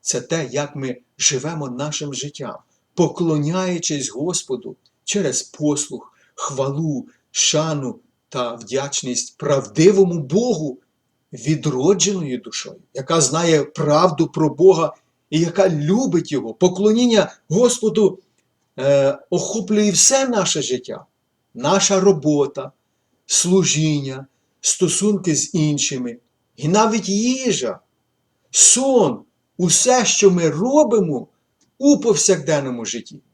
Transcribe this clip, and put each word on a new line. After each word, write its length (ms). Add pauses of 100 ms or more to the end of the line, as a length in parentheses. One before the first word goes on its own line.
Це 200
те, 300
як 260
ми 200 (220)
живемо 500
нашим 460
життям, 420 (380)
поклоняючись 1160
Господу 640 (280)
через 380
послух, 720 (200)
хвалу, 760 (220)
шану 680 (300)
та 260
вдячність 840
правдивому 840
Богу, 600 (540)
відродженою 1040
душою, 420 (140)
яка 260
знає 440
правду 640
про 260
Бога 400 (360)
і 100
яка 280
любить 640
Його. 220
Поклоніння 800 (120)
Господу, 680 (600)
е, 400 (120)
охоплює 600
все 380
наше 340
життя, 440 (480)
наша 460
робота, 720 (540)
служіння, 1000 (340)
стосунки 760
з 180
іншими, 600 (400)
і 120
навіть 400
їжа, 680 (720)
сон, 760 (320)
усе, 480
що 260
ми 200
робимо 760 (520)
у 200
повсякденному 840
житті 360 (140)